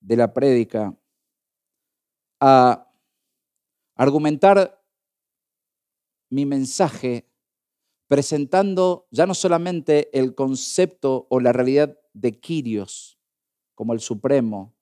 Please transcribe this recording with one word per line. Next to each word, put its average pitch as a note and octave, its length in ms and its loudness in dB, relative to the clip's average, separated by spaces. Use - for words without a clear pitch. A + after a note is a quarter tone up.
de A2+ 160 -2
la A#2 160 2
prédica, A#2 640 -2
a C3 500 4
argumentar D3+ 880 2
mi C#3 160 -4
mensaje C3+ 800 -4
presentando F3+ 1040 0
ya D3+ 140 2
no F#3+ 80 -2
solamente E3+ 840 0
el C3 180 -2
concepto C3+ 920 -4
o B2+ 100 2
la B2 140 2
realidad C3+ 440 0
de A2 260 -6
Quirios A#2 800 -8
como A2+ 180 -6
el A2+ 80 -6
supremo A2 800 -4